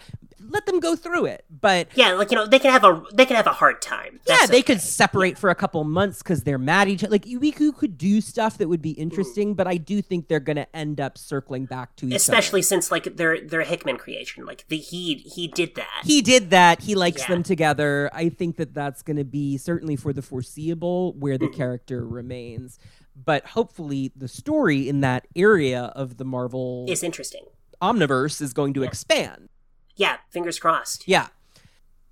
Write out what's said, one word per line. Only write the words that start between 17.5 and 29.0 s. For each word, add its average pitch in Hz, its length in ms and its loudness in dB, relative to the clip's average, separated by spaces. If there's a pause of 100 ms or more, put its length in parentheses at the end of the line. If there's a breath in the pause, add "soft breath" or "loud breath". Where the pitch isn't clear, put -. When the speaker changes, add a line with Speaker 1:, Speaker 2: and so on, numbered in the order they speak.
Speaker 1:
I 170 160 -2
think 170 300 -6
that 139 140 -6
that's 143 300 -8
gonna 147 220 -4
be, 139 320 -4
certainly 160 400 -4
for 143 160 -4
the 135 100 -4
foreseeable, 165 920 -4
where 139 240 -2
the 156 80 0
Speaker 2:
Mm-hmm. - 100 -4
Speaker 1:
character 123 500 -6
remains. 120 720 -12 (380 soft breath)
But 139 300 0
hopefully 143 680 -4
the 131 140 -12
story 165 600 0
in 143 120 0
that 127 340 0
area 156 500 4 (120)
of 127 220 -8
the 135 60 -10
Marvel 127 640 -6
Speaker 2:
Is 170 140 -4
interesting. - 440 -10 (360)
Speaker 1:
Omniverse 151 580 2
is 139 120 -6
going 139 220 -2
to 135 80 -2
Speaker 2:
Yeah. 127 40 -2
Speaker 1:
expand. 139 640 -4 (480)